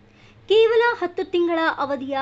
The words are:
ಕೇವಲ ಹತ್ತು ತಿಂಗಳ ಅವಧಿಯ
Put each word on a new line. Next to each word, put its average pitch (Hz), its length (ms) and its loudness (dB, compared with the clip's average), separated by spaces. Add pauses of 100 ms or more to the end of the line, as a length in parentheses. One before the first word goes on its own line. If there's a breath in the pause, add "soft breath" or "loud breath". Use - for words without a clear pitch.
(480 loud breath)
ಕೇವಲ 453 340 4 (160)
ಹತ್ತು 359 260 -6
ತಿಂಗಳ 349 340 -2 (200)
ಅವಧಿಯ 269 440 -6